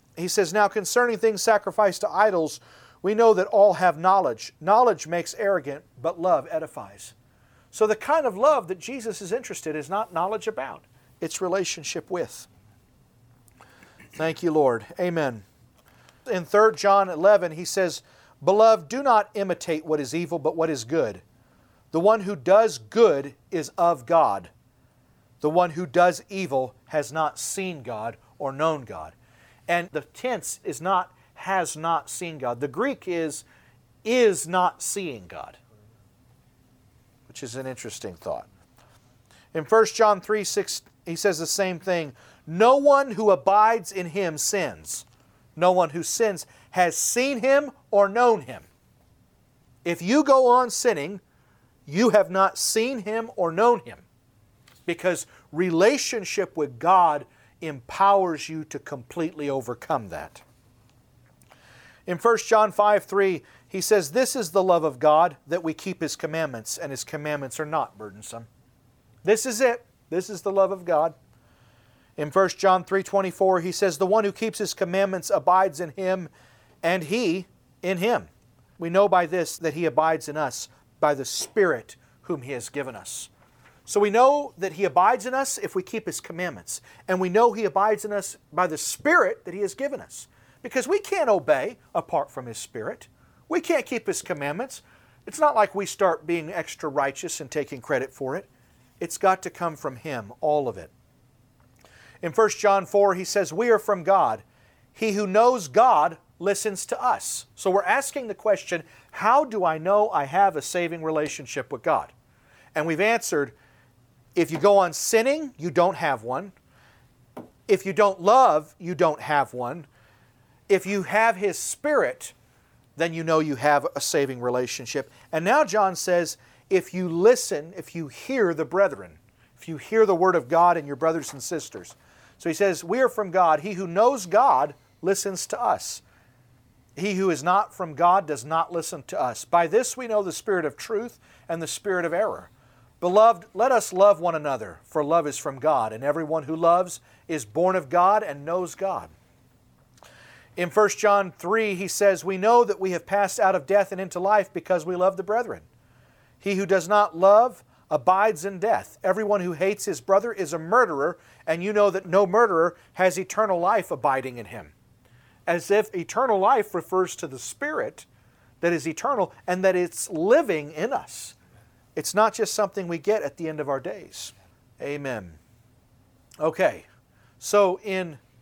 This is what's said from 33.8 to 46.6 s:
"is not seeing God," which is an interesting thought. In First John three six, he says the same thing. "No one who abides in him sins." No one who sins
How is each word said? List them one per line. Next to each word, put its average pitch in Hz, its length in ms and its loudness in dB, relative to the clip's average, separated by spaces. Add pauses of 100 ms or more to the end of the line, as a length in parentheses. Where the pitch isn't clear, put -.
"is 220 440 2
not 180 340 0
seeing 131 460 -8
God," - 300 -16 (1700)
which - 140 -18
is 117 140 -12
an 135 100 -10
interesting 120 500 -12
thought. 73 320 -10 (1080)
In 156 120 -6
First 220 300 4
John 208 260 4
three 214 220 -4
six, - 400 -6 (220)
he 170 100 -8
says 170 240 0
the 165 80 -6
same 185 320 -4
thing. 165 360 -4 (300)
"No 214 320 4
one 277 340 4
who 208 180 0
abides 202 640 4
in 185 160 -8
him 165 300 -4
sins." 135 680 -4 (500)
No 175 160 4
one 180 200 2
who 170 100 -8
sins 202 460 -2 (240)